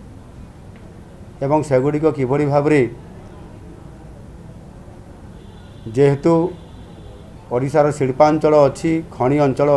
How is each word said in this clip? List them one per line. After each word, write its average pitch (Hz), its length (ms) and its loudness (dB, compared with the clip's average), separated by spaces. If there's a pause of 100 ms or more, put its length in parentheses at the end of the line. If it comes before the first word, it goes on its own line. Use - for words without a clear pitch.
(1400)
ଏବଂ 143 200 0
ସେଗୁଡ଼ିକ 143 500 0
କିଭଳି 135 340 0
ଭାବରେ, 143 360 2 (3000)
ଯେହେତୁ 139 480 2 (1160)
ଓଡ଼ିଶାର 143 400 2
ଶିଳ୍ପାଞ୍ଚଳ 151 640 2 (100)
ଅଛି, 143 280 0 (160)
ଖଣି 131 300 -2
ଅଞ୍ଚଳ 143 380 2